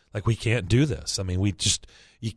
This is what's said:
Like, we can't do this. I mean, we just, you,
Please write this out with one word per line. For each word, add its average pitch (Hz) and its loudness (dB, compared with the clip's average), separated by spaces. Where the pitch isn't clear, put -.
Like, 104 -4
we 113 4
can't 110 0
do 123 4
this. - -4
I - -4
mean, 90 -2
we 101 2
just, - -2
you, 113 -6